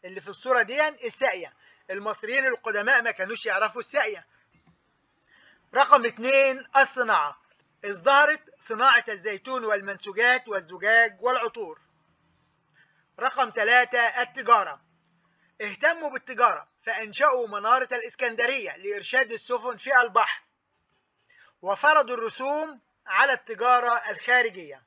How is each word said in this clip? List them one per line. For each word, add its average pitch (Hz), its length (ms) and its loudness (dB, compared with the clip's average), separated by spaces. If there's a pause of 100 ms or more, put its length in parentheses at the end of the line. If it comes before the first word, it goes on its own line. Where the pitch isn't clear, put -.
اللي 185 160 -16
في 147 60 -20
الصورة 240 340 -2
دي 262 260 0
الساقية، 220 640 -6 (360)
المصريين 214 580 -4
القدماء 226 540 0
ما 233 100 -2
كانوش 202 340 -8
يعرفوا 208 360 -2
الساقية. 214 460 -4 (1500)
رقم 262 300 6
اتنين 262 640 0 (100)
الصناعة، 220 640 0 (440)
ازدهرت 277 560 2 (180)
صناعة 233 500 2
الزيتون 214 560 -8
والمنسوجات 208 840 -2
والزجاج 196 760 0
والعطور. 233 580 -4 (1400)
رقم 254 300 -2
تلاتة 240 720 2
التجارة، 214 600 0 (800)
اهتموا 294 480 -2
بالتجارة 240 580 0 (160)
فأنشأوا 233 640 0
منارة 214 440 0
الإسكندرية 233 840 -4
لإرشاد 208 540 -4
السفن 233 460 -6
في 262 240 4
البحر، 226 420 0 (1160)
وفرضوا 285 540 2
الرسوم 269 680 -6 (260)
على 240 260 2
التجارة 240 760 0
الخارجية. 190 760 -2